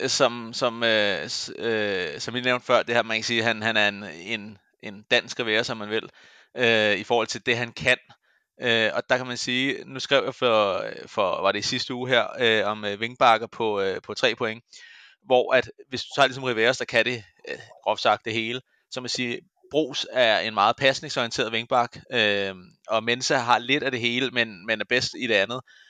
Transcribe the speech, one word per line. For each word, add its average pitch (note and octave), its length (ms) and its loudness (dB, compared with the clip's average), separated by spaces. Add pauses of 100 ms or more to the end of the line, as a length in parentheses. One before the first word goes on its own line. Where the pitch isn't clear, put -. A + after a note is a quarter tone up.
som, A#2+ 460 0
som, A#2 300 -2
øh, G#2 460 2
s-, - 300 -8
øh, G2+ 640 -2
som A#2 140 -8
vi B2 60 -4
nævnte B2 260 -2
før, A#2+ 160 4
det A#2 120 -4
her, A#2 80 4
man A2 140 -4
kan A2 80 -6
sige, A#2 180 0
han, A2 200 0
han A2 140 0
er G#2 120 4
en, G2+ 160 -6
en, G2+ 540 -10 (240)
en G#2+ 280 -16
dansk A#2 300 0
Rivera, A2 220 0
som B2 140 -8
man G#2 140 -10
vil, A2 180 -4 (480)
øh, A2 420 4
i G#2+ 60 -8
forhold A#2 220 0
til - 200 -10
det, A#2+ 100 2
han A#2 160 -6
kan. B2+ 240 2 (680)
Øh, A2+ 320 2
og - 140 -2
der B2+ 80 4
kan B2+ 100 -4
man B2 100 -8
sige, B2+ 500 -2
nu C3 140 -12
skrev C3+ 240 0
jeg - 100 -6
for, G#2+ 500 2 (220)
for, F2+ 360 0
var F#2+ 100 4
det G#2 60 -4
i G2+ 40 -4
sidste B2+ 320 -4
uge B2 140 -6
her, A#2 180 4 (140)
øh, A2 300 4
om, G#2+ 140 -6
øh, G2+ 160 -4
vingbakker A#2 460 4
på, G#2+ 340 -2
øh, F#2+ 220 -2
på G#2 120 -12
tre A#2 200 2
point, A2+ 300 -4 (640)
hvor B2+ 280 4
at, A#2+ 160 2 (180)
hvis B2 140 -6
du - 140 -14
tager C#3 100 6
ligesom C3 180 -6
Riveros, A#2+ 340 2
der B2 60 -6
kan A2+ 200 2
det, A#2+ 200 -4 (240)
øh, - 100 -8 (260)
groft G#2 180 -2
sagt A2 220 2
det A2+ 80 -6
hele, A2+ 280 -4 (300)
så B2+ 100 -10
man B2 80 -8
siger, A#2+ 300 -4 (320)
Brugs C#3+ 420 -2
er A2+ 260 4
en A2 160 -2
meget G#2+ 220 4
pasningsorienteret C3 760 0
vingbak, A#2 460 -2 (140)
øh, G2+ 420 2 (340)
og A2 160 0
Mensah B2 400 0
har A#2 140 4
lidt C3 240 0
af C3 80 -2
det B2 100 -4
hele, A#2+ 300 -2
men, A2 360 -4
men A2 140 -2
er G2+ 80 -6
bedst B2+ 300 0
i B2 80 -4
det A2+ 80 2
andet. G#2+ 260 2 (300)